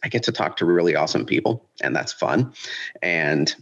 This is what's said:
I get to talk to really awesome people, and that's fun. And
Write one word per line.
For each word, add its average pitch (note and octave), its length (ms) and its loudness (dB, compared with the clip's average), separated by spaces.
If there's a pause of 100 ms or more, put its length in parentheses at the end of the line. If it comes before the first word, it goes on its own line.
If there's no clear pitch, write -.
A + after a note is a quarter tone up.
I - 60 -6
get A#2 140 0
to - 80 0
talk E2 260 -2
to - 80 0
really E2+ 300 4
awesome D2+ 320 0
people, - 360 0 (180)
and - 140 -2
that's - 160 -2
fun. - 420 0 (500)
And D#2 580 2